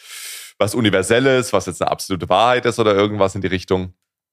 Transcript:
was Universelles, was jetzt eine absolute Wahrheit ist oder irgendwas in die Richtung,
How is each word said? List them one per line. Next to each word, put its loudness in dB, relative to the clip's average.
was -2
Universelles, 2
was 0
jetzt -8
eine -2
absolute -6
Wahrheit 2
ist 0
oder 4
irgendwas 2
in -6
die -2
Richtung, -2